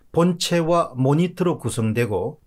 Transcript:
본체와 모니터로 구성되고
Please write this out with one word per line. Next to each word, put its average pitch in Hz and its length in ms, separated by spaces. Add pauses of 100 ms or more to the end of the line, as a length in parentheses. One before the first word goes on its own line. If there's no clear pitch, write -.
(100)
본체와 170 840
모니터로 160 600
구성되고 110 880